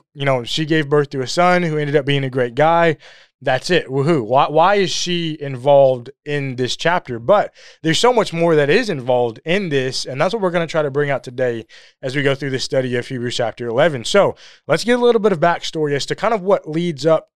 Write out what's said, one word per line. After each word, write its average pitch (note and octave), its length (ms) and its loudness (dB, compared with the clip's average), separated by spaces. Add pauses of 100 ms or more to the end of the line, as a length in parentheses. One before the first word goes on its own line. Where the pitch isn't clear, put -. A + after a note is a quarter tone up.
(140)
you C#3 100 -8
know, C3 180 0
she D3+ 220 -4
gave D3+ 240 0
birth D3 220 2
to C3+ 100 -6
a B2 60 -6
son F3+ 340 2
who D#3 160 -2
ended D3 180 -2
up C#3 120 2
being C#3+ 160 0
a C3 60 -4
great B2 260 -2
guy. E3 420 4 (420)
That's C3 300 -2
it. E3 180 2
Woohoo. C3+ 380 0
Why, C3+ 240 2
why E3 260 4
is F#3+ 140 0
she E3+ 500 -4
involved C3+ 720 2 (160)
in C#3 300 -4
this B2 200 -2
chapter? D#3+ 440 -2
But D#3 340 2 (300)
there's D#3+ 160 0
so B3 140 4
much G#3 200 0
more E3 220 2
that C#3+ 140 4
is G#3 200 2
involved B2 560 0
in F#3 240 -2
this, C3 360 -2
and C3+ 140 -8
that's F3+ 140 0
what A3+ 80 -4
we're F#3 80 0
gonna E3+ 160 -2
try D#3+ 160 -2
to D3 80 -2
bring C#3+ 220 -2
out C3 120 -4
today A#2+ 420 -4 (360)
as C3 140 -6
we C#3+ 80 0
go C#3 100 2
through C#3 160 -6
the C3 100 -4
study B2+ 360 -2
of A#2+ 120 -4
Hebrews A#2+ 300 -6
chapter A#2+ 300 -4
eleven. B2+ 380 0
So F3 300 2 (320)
let's G3 160 0
get B3 160 2
a A#3+ 40 0
little A#3 180 4
bit G#3 100 2
of E3+ 80 -2
backstory D#3+ 540 -2
as C#3 140 -4
to D3 80 -4
kind A3 180 -2
of G#3 80 -4
what F#3 280 0
leads D#3 360 -4
up D#3+ 300 2